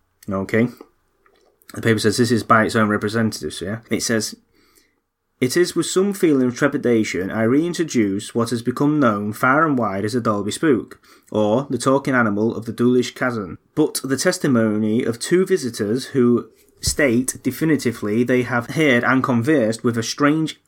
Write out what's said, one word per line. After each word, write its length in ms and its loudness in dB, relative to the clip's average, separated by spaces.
Okay. 380 0
The 80 -12
paper 160 2
says 180 0
this 140 2
is 120 0
by 220 4
its 120 0
own 120 4
representatives, 720 -2
yeah? 200 -8
It 120 -2
says, 320 -2
"It 160 0
is 200 0
with 100 -2
some 280 0
feeling 340 2
of 80 -4
trepidation 760 0
I 120 -2
reintroduce 920 0
what 160 -2
has 120 -4
become 380 0
known 320 0
far 340 2
and 120 0
wide 260 -2
as 100 -2
the 60 0
Dalby 320 -2
spook, 480 0
or 380 2
the 100 -4
talking 360 0
animal 420 0
of 80 -10
the 80 -8
Dawlish 420 2
Chasm. 440 -6
But 300 0
the 120 -2
testimony 880 2
of 140 -4
two 260 2
visitors 600 -2
who 420 2
state 640 0
definitively 840 0
they 180 2
have 280 -4
heard 340 2
and 180 2
conversed 640 2
with 140 0
a 40 -2
strange 640 0